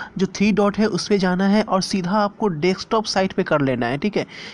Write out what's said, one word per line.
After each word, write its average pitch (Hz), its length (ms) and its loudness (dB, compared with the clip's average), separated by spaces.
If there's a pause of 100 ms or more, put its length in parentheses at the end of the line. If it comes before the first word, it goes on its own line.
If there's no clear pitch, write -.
(180)
जो 190 100 2
थ्री 196 240 2
डॉट 202 260 2
है, 214 100 2
उस - 200 -4
पे 208 100 2
जाना 185 300 2
है 208 160 4
और 190 180 0
सीधा 180 320 -2
आपको 208 340 0
डेस्कटॉप 185 580 0
साइट 190 280 0
पे 190 100 0
कर 151 180 0
लेना 131 240 0
है, 127 120 -2
ठीक 202 200 -2
है, - 80 -2 (280)